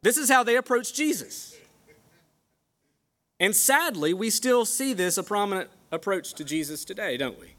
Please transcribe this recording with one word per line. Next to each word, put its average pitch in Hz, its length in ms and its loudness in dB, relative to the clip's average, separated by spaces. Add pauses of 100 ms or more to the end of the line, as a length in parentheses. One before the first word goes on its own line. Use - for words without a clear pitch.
This 233 160 4
is 277 120 0
how 262 140 6
they 233 120 2
approach 247 380 0
Jesus. 269 640 -4 (1800)
And 196 160 2
sadly, 262 580 2
we 208 160 -2
still 240 360 2
see 262 280 -2
this 180 240 0
a 185 60 -4
prominent 202 460 -2 (220)
approach 180 440 -4
to 156 80 -12
Jesus 151 420 -6
today, 190 320 -6
don't 127 220 -6
we? - 200 -20